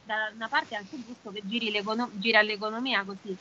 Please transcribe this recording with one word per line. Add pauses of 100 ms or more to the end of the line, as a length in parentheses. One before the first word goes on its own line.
da
una
parte
è
anche
giusto
che
giri
l'econo-,
gira
l'economia
così.